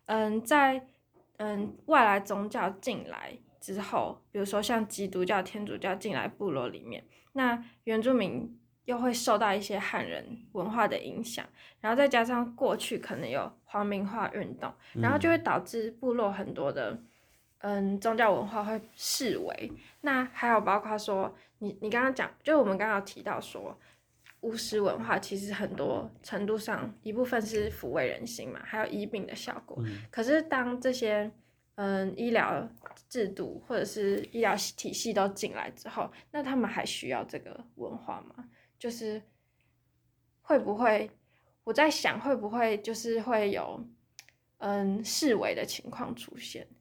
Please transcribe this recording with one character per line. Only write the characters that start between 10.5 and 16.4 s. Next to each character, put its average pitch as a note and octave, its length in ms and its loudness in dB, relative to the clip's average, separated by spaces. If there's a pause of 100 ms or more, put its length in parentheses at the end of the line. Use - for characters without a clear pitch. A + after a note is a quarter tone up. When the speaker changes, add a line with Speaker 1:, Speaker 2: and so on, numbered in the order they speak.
Speaker 1:
文 F#3 180 -2
化 A3 160 4
的 G2+ 100 0
影 - 240 -6
响， - 240 -8 (360)
然 A3 100 0
后 A#3+ 60 4
再 C#4+ 100 8
加 A#3+ 160 6
上 A#3+ 320 0
过 A3+ 220 2
去 - 200 -4
可 - 200 -6
能 C3 120 -4
有 A#2+ 220 -2 (140)
皇 G#3 200 -2
民 G3+ 220 -2
化 G#3 260 -2
运 F3 220 -6
动， - 160 -8 (220)
Speaker 2:
嗯。 A#2 80 -2
Speaker 1:
然 A#3+ 100 6
后 D4 80 4
就 D#4+ 80 4
会 E4 120 6
导 E3+ 200 2
致 A3+ 320 -4
部 B3 220 -2
落 A3 180 4
很 G3 220 -6